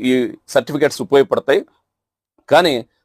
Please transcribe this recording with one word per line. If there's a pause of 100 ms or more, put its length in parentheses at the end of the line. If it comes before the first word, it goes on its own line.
(120)
ఈ (340)
సర్టిఫికెట్స్
ఉపయోగపడతాయి. (880)
కానీ (200)